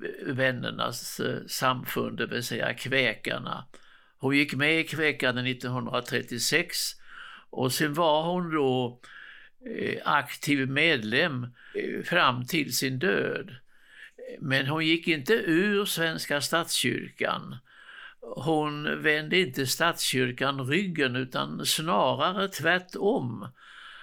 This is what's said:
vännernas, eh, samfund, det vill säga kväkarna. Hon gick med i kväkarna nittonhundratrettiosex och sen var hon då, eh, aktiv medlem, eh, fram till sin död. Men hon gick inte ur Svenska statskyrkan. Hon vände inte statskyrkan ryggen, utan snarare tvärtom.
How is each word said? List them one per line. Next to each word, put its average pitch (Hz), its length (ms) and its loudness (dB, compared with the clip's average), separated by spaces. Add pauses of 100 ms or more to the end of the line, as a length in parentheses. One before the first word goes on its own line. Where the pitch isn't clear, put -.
(260)
vännernas, 123 920 0
eh, 127 280 -2
samfund, 123 720 0
det 117 80 -2
vill 120 180 -4
säga 120 300 -2
kväkarna. - 920 -2 (520)
Hon 139 200 4
gick 147 160 4
med 147 260 4
i 156 40 0
kväkarna 139 580 0
nittonhundratrettiosex 123 1400 -2 (720)
och 127 240 0
sen 151 200 0
var 156 300 4
hon 175 320 0
då, 127 460 2 (640)
eh, - 400 -4
aktiv 139 640 2
medlem, 135 800 2 (280)
eh, - 280 -4
fram 127 420 2
till 135 300 0
sin 131 240 0
död. 139 560 0 (840)
Men 135 280 0
hon 160 180 0
gick 165 220 4
inte 160 260 2
ur 202 520 4
Svenska 160 560 0
statskyrkan. - 1120 0 (680)
Hon 151 800 -2
vände 156 380 2
inte 135 260 0
statskyrkan 135 960 0
ryggen, 147 540 0
utan 139 500 -4
snarare 170 800 2
tvärtom. 165 1000 0 (560)